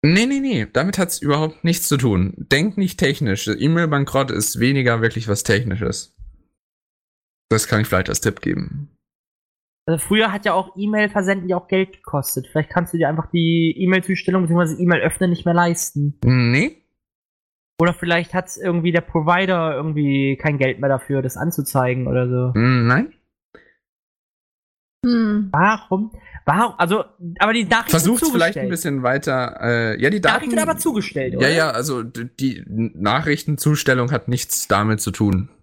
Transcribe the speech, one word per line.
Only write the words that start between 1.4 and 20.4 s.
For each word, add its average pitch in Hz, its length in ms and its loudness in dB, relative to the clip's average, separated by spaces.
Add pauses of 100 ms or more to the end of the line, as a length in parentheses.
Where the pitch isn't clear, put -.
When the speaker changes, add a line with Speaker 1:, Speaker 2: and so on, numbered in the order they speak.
Speaker 1:
nichts 170 220 0
zu 147 100 2
tun. 98 400 2
Denk 160 400 0
nicht 190 220 -2
technisch. 135 480 0
E-Mail-Bankrott 139 840 0
ist - 260 -4
weniger 123 420 2
wirklich 113 280 0
was 104 160 -2
Technisches. - 760 -2 (1300)
Das 110 180 2
kann 107 140 2
ich - 40 0
vielleicht 92 220 0
als - 140 -4
Tipp - 180 -2
geben. - 560 -6 (920)
Speaker 2:
Also 160 160 0
früher 214 300 2
hat 202 140 -6
ja 180 80 2
auch 185 200 -2
E-Mail 208 360 0
versenden 196 400 -2
ja 180 80 0
auch - 100 -10
Geld 190 240 0
gekostet. - 580 -6
Vielleicht - 200 -2
kannst 175 240 -2
du - 20 -2
dir 156 140 2
einfach 160 200 -4
die 165 460 2
E-Mail-Zustellung 185 680 0
beziehungsweise 165 360 0
E-Mail 175 220 2
öffnen 170 260 0
nicht 175 160 -2
mehr 170 80 0
leisten. 170 720 0
Speaker 1:
Nee. 127 580 2 (960)
Speaker 2:
Oder 170 140 2
vielleicht 170 400 -2
hat's - 240 -4
irgendwie 175 340 0
der 165 120 2
Provider 175 720 0
irgendwie 139 680 0